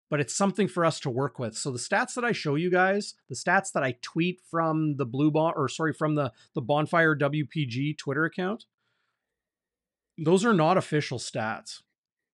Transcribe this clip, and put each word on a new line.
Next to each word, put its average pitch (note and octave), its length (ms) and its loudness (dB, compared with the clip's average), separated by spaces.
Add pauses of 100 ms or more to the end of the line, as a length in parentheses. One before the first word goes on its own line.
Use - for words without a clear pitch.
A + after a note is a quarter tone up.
(100)
but D3+ 100 0
it's - 140 -4
something G3 340 2
for F3 160 0
us D#3+ 160 2
to - 100 -4
work C3+ 280 -2
with. A2+ 180 -6
So - 140 -6
the B2 80 -6
stats G#3 360 -2
that B3 100 -2
I A#3 80 0
show D3 240 -2
you F3 140 0
guys, F#3+ 440 2 (140)
the C3 80 -10
stats F#3+ 360 2
that D#3+ 120 0
I - 180 -2
tweet F3 380 -2 (100)
from D#3 460 0
the C3+ 100 -2
Blue C3+ 240 2
Bon-, D#3 260 2
or C#3 120 0
sorry, D#3+ 240 -2
from D3+ 240 -2
the, C#3+ 160 -2 (220)
the D#3+ 60 -4
Bonfire D3+ 540 2
W C#3+ 320 -2
P D#3 200 -4
G C3+ 280 -4
Twitter C#3+ 300 -4
account, F#3 420 -6 (1500)
those F3 260 4
are A#3+ 80 6
not E3+ 240 6
official D3+ 420 0
stats. - 640 -8 (500)